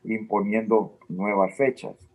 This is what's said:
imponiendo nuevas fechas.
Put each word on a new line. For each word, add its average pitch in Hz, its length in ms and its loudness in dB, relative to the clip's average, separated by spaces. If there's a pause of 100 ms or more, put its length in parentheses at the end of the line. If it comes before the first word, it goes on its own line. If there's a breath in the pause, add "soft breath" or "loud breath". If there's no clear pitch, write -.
imponiendo 107 960 0 (100)
nuevas 95 460 0
fechas. 127 400 -2 (200)